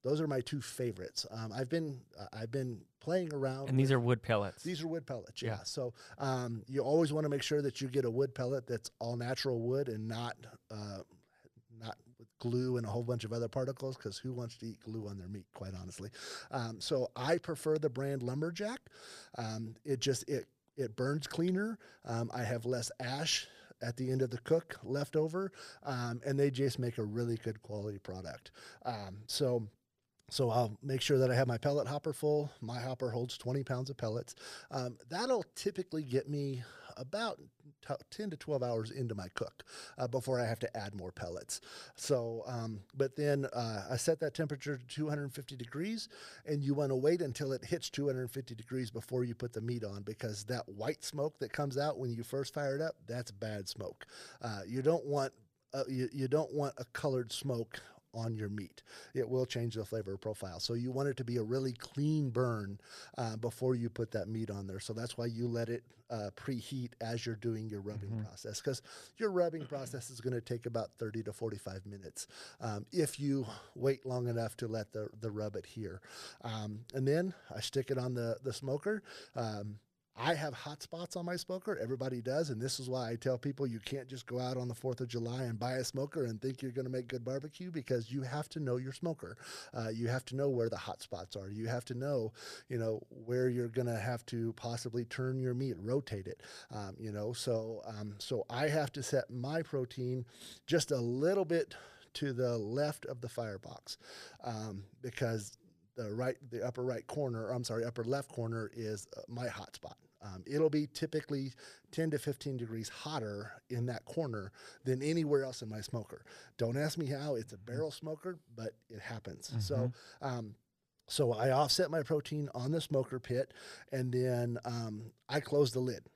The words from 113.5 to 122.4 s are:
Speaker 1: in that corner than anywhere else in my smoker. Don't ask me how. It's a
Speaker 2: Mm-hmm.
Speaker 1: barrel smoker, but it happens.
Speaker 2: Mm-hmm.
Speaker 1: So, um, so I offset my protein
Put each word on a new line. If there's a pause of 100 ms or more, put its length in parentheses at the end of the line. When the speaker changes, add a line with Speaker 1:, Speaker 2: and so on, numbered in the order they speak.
Speaker 1:
in
that
corner (320)
than
anywhere
else
in
my
smoker. (320)
Don't
ask
me
how.
It's
a
Speaker 2:
Mm-hmm.
Speaker 1:
barrel
smoker, (160)
but (160)
it
happens.
Speaker 2:
Mm-hmm.
Speaker 1:
So, (280)
um, (500)
so
I
offset
my
protein